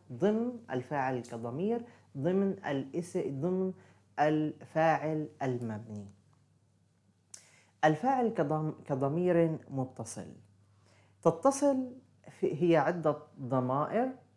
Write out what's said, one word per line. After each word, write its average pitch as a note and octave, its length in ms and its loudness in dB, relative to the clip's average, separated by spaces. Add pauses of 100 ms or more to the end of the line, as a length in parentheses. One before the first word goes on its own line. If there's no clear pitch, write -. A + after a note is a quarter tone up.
(120)
ضمن A3 480 0 (120)
الفاعل C3 500 -2
كضمير، C3 600 -4 (360)
ضمن F#3 340 2
الاس-، D#3 640 -4
ضمن F3+ 560 -2 (460)
الفاعل D#3 1080 0 (140)
المبني. A2+ 640 -4 (1800)
الفاعل A#3+ 440 2
كضم-، D#3 560 -2
كضمير E3 720 2 (120)
متصل، B2+ 580 -6 (960)
تتصل C4 680 2 (480)
في، E3 320 2
هي E3 60 8
عدة D3+ 400 2 (240)
ضمائر C3+ 680 0 (280)